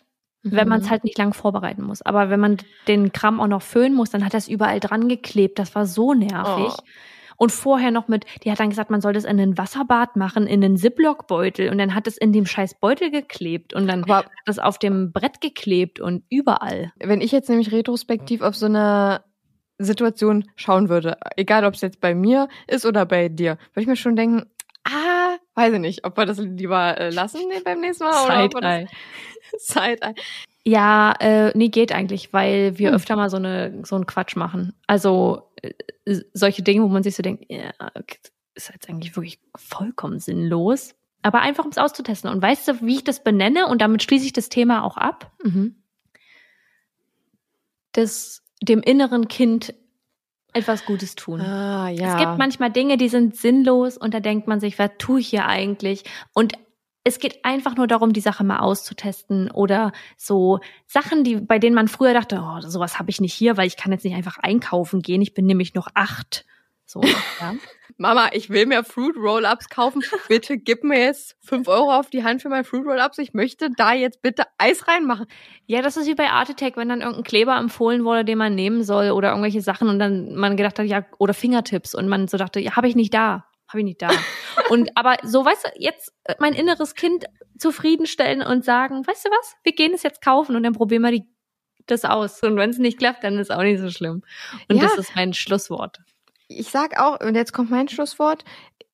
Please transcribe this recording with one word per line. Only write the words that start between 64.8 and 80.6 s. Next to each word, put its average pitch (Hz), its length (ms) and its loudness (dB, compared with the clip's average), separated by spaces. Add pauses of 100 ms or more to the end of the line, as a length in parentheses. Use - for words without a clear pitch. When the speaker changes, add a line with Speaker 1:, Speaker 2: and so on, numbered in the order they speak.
Speaker 1:
gehen, 180 180 0
ich 202 140 0
bin 190 120 2
nämlich 185 280 0
noch 180 200 -6
acht.“ - 500 -4 (420)
So, - 160 -14
Speaker 2:
<laughs> - 380 0
Speaker 1:
ja. 170 140 -8 (420)
Speaker 2:
„Mama, 226 360 4
ich 214 180 -6
will 208 160 4
mir 247 180 2
Fruit 277 320 -4
Roll-Ups 220 520 0
kaufen. 262 340 -2 (260)
Bitte 226 300 0
gib 233 260 -2
mir 285 160 2
jetzt 277 400 -2
fünf 254 260 -4
Euro 285 260 4
auf 269 160 2
die 254 140 -4
Hand 240 180 -2
für 294 80 -10
mein 269 160 -2
Fruit 262 220 -6
Roll-Ups. 269 320 -2
Ich 294 160 -8
möchte 254 420 -4
da 226 180 4
jetzt 254 280 -4
bitte - 220 0 (140)
Eis - 280 2
reinmachen.“ 269 400 0 (400)
Speaker 1:
Ja, 233 160 -2
das 277 140 -2
ist 311 100 -4
wie 311 80 0
bei 285 160 0
Art 254 200 2
Attack, 269 260 -6
wenn 233 120 -4
dann 240 120 -4
irgendein 233 240 -6
Kleber 233 320 2
empfohlen 233 480 0
wurde, 233 200 2
den 220 140 -2
man 214 160 0
nehmen 208 300 0
soll 202 260 2
oder 196 200 2
irgendwelche 208 300 -2
Sachen 196 280 0
und 202 100 2
dann 196 380 -2
man 202 200 0
gedacht 202 220 -2